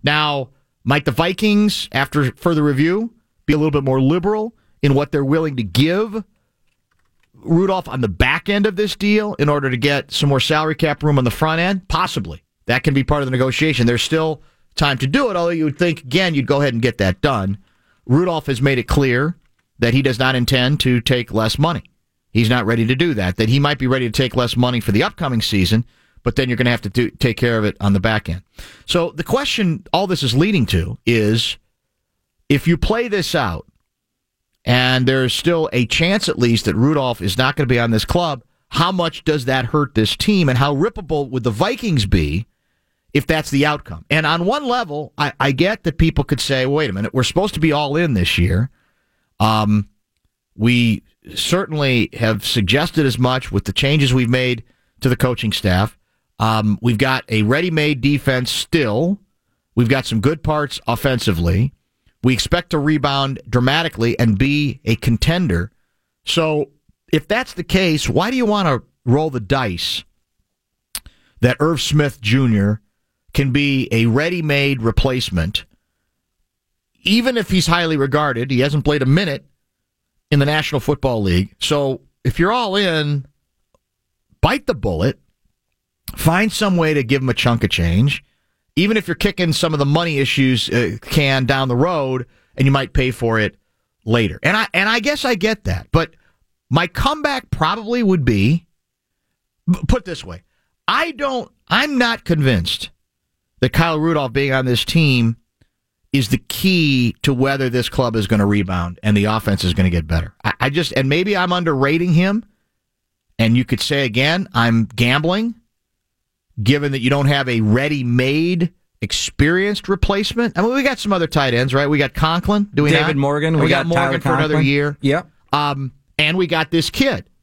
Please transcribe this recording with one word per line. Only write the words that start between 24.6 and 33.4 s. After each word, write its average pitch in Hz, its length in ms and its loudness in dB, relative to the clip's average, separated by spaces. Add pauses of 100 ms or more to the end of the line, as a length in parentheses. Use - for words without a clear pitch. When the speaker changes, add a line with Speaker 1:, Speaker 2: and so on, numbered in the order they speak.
Speaker 1:
for 104 120 -4
the 107 120 2
upcoming 143 380 -4
season, 104 440 0 (380)
but 120 120 -2
then 127 140 0
you're 120 80 -2
gonna 123 140 2
have 117 100 -2
to 104 80 -8
do, 120 200 0
take - 280 -2
care 117 200 0
of 107 80 0
it 101 140 -2
on 101 140 2
the 98 60 2
back 107 300 -2
end. 87 120 -6 (440)
So 170 260 -2
the 156 120 -10
question 226 680 -2
all 190 140 0
this 180 160 -2
is 117 120 0
leading 170 320 2
to 90 380 -2
is, 110 520 0 (920)
if 143 180 2
you 170 100 2
play 233 300 -2
this 196 280 -4
out, 104 300 -4 (1000)